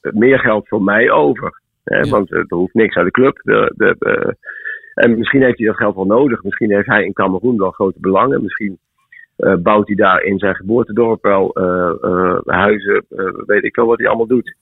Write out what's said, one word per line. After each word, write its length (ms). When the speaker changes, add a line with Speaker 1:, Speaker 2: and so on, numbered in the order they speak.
Speaker 1:
meer 380
geld 280
voor 160
mij 280
over." 500
Hè, 160
Speaker 2:
Ja. 100
Speaker 1:
want, 240
eh, 60
er 160
hoeft 180
niks 220
uit 100
de 60
club. 320
De, 320
de, 240
eh, 320
en 140
misschien 240
heeft 160
hij 100
dat 80
geld 200
wel 100
nodig. 380
Misschien 280
heeft 160
hij 180
in 80
Kameroen 440
wel 140
grote 280
belangen. 440
Misschien, 340
eh, 200
bouwt 320
hij 80
daar 280
in 160
zijn 160
geboortedorp 680
wel, 320
eh, 460
eh, 440
huizen, 640
eh, 160
weet 180
ik 120
wel 100
wat 120
hij 100
allemaal 200
doet. 340